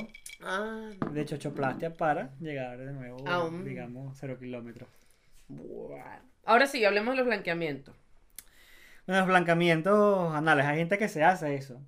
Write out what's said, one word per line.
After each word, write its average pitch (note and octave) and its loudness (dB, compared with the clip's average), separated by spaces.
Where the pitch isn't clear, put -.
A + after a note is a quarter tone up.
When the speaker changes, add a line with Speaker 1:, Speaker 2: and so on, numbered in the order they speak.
Speaker 1:
Ah. G#3+ -6
Speaker 2:
De D3 -4
chochoplastia D3 -6
para E3+ -2
llegar C3+ -8
de C3 -12
nuevo, C3 -12
Speaker 1:
A F3 0
un E3 -8
Speaker 2:
digamos, B2+ -12
cero C3 -10
kilómetros. A#2+ -14
Speaker 1:
Bueno. - -14
Ahora A#3+ 6
sí, C4 0
hablemos G#3 4
de C4 0
los B3 2
blanqueamientos. E3+ -2
Speaker 2:
Bueno, F#3+ 2
los F3+ 2
blanqueamientos F3 4
anales. D3+ 4
Hay D3 2
gente E3+ 0
que G#3 0
se D#3 0
hace D#3+ 4
eso. C3+ -10